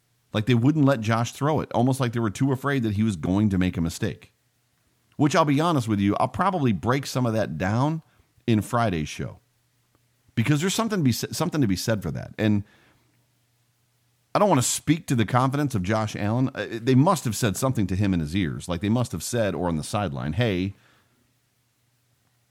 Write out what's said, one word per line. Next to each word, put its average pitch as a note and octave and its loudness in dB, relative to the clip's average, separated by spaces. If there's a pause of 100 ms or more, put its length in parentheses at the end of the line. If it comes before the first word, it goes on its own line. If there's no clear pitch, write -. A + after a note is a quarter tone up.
(340)
Like, G#2+ 0
they B2 4
wouldn't C#3 4
let C3+ 4
Josh A2+ 0
throw C#3+ 0
it, - -6
almost B2+ 2
like A#2+ 0
they A#2+ -2
were A#2 0
too C3+ 0
afraid C3+ -2
that A2 0
he G#2 2
was A2 0
going F#2 2
to G2 0
make F2+ 0
a - -2
mistake. - -6 (800)
Which, C#3+ 2
I'll E3 4
be C#3+ 2
honest D3+ 0
with G#2 2
you, G2+ 4
I'll - 0
probably F3 0
break C3 -2
some B2+ -4
of A2+ 0
that G2+ -2
down B2 -2 (440)
in A2 4
Friday's F#2+ -2
show. A1+ -10 (960)
Because C#3 0
there's F#3 -2
something G#3+ -2
to D3+ 0
be B2+ 4
sa-, - -4
something D#3 -2
to B2 2
be F#2+ 0
said G#2+ -2
for E2 -6
that. B1+ -10
And G#2 2 (1700)
I - 2
don't G#3 4
wanna D3 4
speak - -2
to C#3 2
the A2+ 4
confidence C3+ 0
of G2+ 0
Josh G#2+ -2
Allen. A#2 0
Uh, G2+ -6
they A#2 0
must D3+ 4
have A2+ -2
said G2+ 0
something A#2+ 0
to F#2 -2
him G2 2
in E2+ 2
his D#2 -4
ears. D2+ -2
Like, E2+ -4
they G2+ -2
must A#2 0
have E2 -8
said, G#2+ -2
or E2+ -2
on E2+ 0
the D2+ -4
sideline, D2 -4
"Hey, G2 0 (1800)